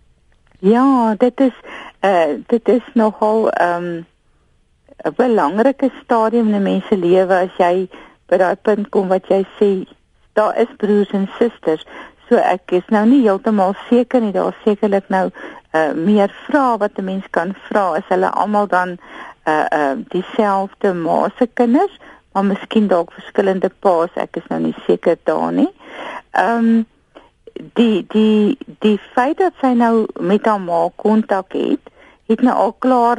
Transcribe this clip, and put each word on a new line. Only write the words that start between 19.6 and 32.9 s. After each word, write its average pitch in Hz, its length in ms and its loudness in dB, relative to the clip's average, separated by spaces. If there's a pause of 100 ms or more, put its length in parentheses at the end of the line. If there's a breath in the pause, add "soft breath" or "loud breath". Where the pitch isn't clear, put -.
eh, 143 260 0 (100)
dieselfde 196 840 -2
ma 170 440 -2
se 247 160 0
kinders, 254 440 0 (340 loud breath)
maar 196 140 0
miskien 202 420 0
dalk 175 240 0
verskillende 190 680 -2
pa's, 175 360 0
ek - 200 -6
is 170 140 -10
nou 160 120 -4
nie 160 140 -2 (100)
seker 175 380 0
daar 165 280 -2
nie. 196 180 2 (600 loud breath)
Ehm, 226 520 2 (880 loud breath)
die, 220 340 2
die, 214 500 2 (220)
die 214 200 2 (140)
feit 269 240 0
dat 370 240 0
sy 254 120 2
nou 226 340 2 (120)
met 190 260 0
haar 214 160 0
ma 170 340 -2
kontak 208 580 0
het, - 260 -2 (480 soft breath)
het 226 140 0
nou 254 140 2
al 208 240 0
klaar 240 400 2